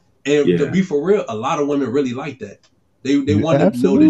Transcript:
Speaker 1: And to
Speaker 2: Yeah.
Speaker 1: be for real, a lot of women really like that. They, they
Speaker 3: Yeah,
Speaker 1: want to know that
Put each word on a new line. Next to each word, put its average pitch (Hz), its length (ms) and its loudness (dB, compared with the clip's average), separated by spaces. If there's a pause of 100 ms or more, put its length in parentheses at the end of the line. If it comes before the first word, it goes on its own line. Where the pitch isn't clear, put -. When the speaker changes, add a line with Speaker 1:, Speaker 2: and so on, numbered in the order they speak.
(260)
Speaker 1:
And 147 320 2
to 143 80 0
Speaker 2:
Yeah. 123 40 -8
Speaker 1:
be 185 120 0
for 147 220 -2
real, 190 240 0
a 113 80 -8
lot 147 240 -4
of 143 80 -2
women 139 220 -2
really 131 220 -2
like 135 280 -10
that. 101 180 -14 (440)
They, 139 180 0
they 139 160 0
Speaker 3:
Yeah, 110 60 2
Speaker 1:
want 135 180 2
to 214 180 0
know - 200 2
that 311 120 6